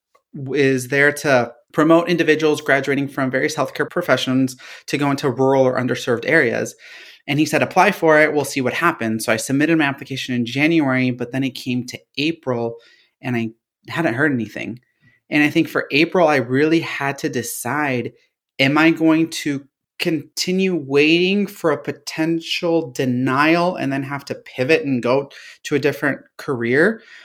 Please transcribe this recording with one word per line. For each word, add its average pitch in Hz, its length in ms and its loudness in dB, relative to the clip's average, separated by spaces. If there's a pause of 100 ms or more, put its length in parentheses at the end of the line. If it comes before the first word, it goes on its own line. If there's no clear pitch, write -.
(360)
w-, 135 260 -2
is 131 280 0
there 143 220 4
to 135 420 2 (200)
promote 165 340 4
individuals 151 540 2
graduating 139 460 0
from 135 240 -4
various 139 240 -2
healthcare 143 340 -4
professions 131 680 0 (300)
to - 120 -4
go 143 120 0
into 139 200 0
rural 135 340 4
or 127 160 2
underserved 123 460 -2
areas. 117 500 0 (540)
And 143 100 0
he 156 60 4
said, 147 160 0
"Apply 185 300 2
for 156 300 4
it. 151 120 2
We'll 147 120 0
see - 160 -4
what 123 120 -2
happens." 113 520 -2
So 117 80 2
I - 20 2
submitted 143 420 0
my 156 60 2
application 135 500 -6
in 120 120 0
January, 131 680 0
but 123 220 -6
then 135 100 -2
it 131 120 -6
came 123 320 -6
to - 120 -14 (180)
April 123 600 -4 (440)
and 127 140 -4
I 113 160 -2 (380)
hadn't 143 240 -2
heard 143 180 0
anything. 113 480 -6 (500)
And 147 140 2
I 147 60 4
think 160 180 0
for - 240 -4
April, 160 380 2
I 147 80 2
really 135 420 2
had 139 400 -6
to 156 100 -4
decide, 127 840 -4 (460)
am 135 180 2
I 160 140 4
going 160 380 2 (140)
to 139 240 -6 (320)
continue 185 720 -2
waiting 165 760 2
for 170 240 -2
a - 120 -4
potential 165 1080 -4
denial 139 840 0
and 135 160 -4
then 135 120 -4
have 139 220 -10
to 127 100 -8
pivot 156 480 0
and 131 200 -2
go 135 260 0 (340)
to - 120 -4
a 143 40 2
different 139 420 -2 (160)
career? 139 640 0 (240)